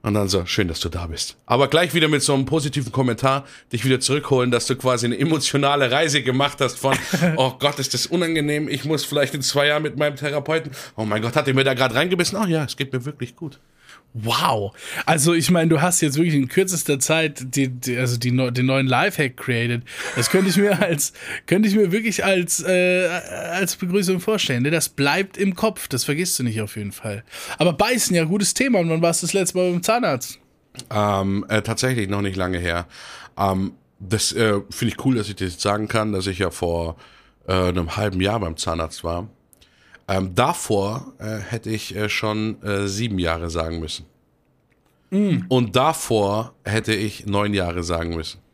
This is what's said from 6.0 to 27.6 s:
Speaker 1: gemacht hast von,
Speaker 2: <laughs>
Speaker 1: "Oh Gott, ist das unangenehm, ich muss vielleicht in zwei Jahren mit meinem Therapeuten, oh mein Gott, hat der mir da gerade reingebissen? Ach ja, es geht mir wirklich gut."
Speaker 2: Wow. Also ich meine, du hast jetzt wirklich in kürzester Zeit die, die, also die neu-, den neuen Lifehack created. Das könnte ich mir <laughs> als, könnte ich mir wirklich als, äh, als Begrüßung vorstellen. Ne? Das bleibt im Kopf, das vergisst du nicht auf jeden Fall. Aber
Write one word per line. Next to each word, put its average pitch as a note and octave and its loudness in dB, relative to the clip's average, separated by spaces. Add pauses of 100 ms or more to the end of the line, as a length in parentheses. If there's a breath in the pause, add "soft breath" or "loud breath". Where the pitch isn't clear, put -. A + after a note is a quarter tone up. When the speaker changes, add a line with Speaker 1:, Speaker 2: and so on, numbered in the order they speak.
Speaker 1:
gemacht C3 0
hast B2+ 0
von, C3+ 0
Speaker 2:
<laughs> D#3+ 0
Speaker 1:
"Oh C3 4
Gott, C#3+ 0
ist C3+ -4
das B2 -2
unangenehm, D#3 0
ich C#3 -4
muss D3+ 0
vielleicht C#3+ 0
in C#3 -4
zwei D3 2
Jahren D3+ 2
mit D3+ -4
meinem D3 0
Therapeuten, D3+ -2 (260 loud breath)
oh A2 -2
mein G#2+ 0
Gott, A#2 0
hat C#3+ 2
der C3 2
mir C3+ 4
da C3+ 4
gerade B2 2
reingebissen? F3+ 0
Ach G#3 0
ja, D#3+ 2
es - -8
geht - -6
mir B2 -4
wirklich B2 -10
gut." - -14 (540 loud breath)
Speaker 2:
Wow. A2+ -2 (320 loud breath)
Also D#3+ 4
ich E3+ 2
meine, E3 4
du D#3 4
hast F3 2
jetzt C#3+ 2
wirklich E3 2
in C3+ 2
kürzester F3+ 0
Zeit D#3 -2
die, C3+ 2
die, B2 -4
also B2 0
die A#2+ -2
neu-, B2+ 2
den B2 0
neuen C3+ 2
Lifehack C3+ 0
created. A#2+ -2 (340 loud breath)
Das A#2+ 0
könnte F#3+ 4
ich E3+ 2
mir G3+ 4
<laughs> - -
als, E3+ 0 (340 loud breath)
könnte G#3 4
ich G3 2
mir G3 4
wirklich A3 0
als, F3+ 0
äh, F3+ 2 (460)
als F#3+ -2
Begrüßung F#3 0
vorstellen. D3 0
Ne? D3 2
Das E3 0
bleibt D#3 0
im G3 0
Kopf, G#3+ -2
das B2+ -2
vergisst E3 -2
du C3+ -2
nicht A2 -2
auf G#2 -8
jeden G2+ -6
Fall. G#2+ -8 (360 loud breath)
Aber D#3+ 4